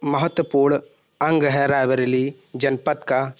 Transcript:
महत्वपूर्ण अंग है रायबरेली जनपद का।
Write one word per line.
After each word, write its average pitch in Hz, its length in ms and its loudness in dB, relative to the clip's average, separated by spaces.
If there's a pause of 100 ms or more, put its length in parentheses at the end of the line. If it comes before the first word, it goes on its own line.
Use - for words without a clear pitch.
महत्वपूर्ण 143 760 0 (420)
अंग 156 240 2
है 139 220 2
रायबरेली 131 680 0 (220)
जनपद 139 480 -2
का। 135 360 -2